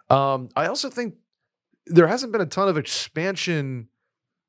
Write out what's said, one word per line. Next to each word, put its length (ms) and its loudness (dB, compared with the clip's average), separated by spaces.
Um, 460 2
I 120 0
also 220 -4
think 260 -8
there 200 8
hasn't 240 -2
been 100 -2
a 40 0
ton 240 0
of 80 0
expansion 1120 -4